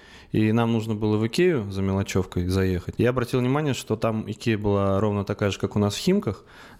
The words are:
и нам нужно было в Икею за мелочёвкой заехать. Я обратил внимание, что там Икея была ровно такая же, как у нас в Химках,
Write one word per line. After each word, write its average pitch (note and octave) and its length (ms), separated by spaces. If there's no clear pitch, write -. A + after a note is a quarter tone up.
и G#2+ 180
нам A#2 220
нужно A2 240
было G#2+ 220
в A2 60
Икею A#2+ 460
за F#2+ 120
мелочёвкой F#2+ 640
заехать. F#2 500
Я A#2 120
обратил B2+ 280
внимание, C3+ 360
что - 200
там A2 340
Икея A2 300
была G2+ 400
ровно G2+ 260
такая G2+ 280
же, - 80
как - 160
у - 20
нас G#2 160
в - 40
Химках, F#3+ 460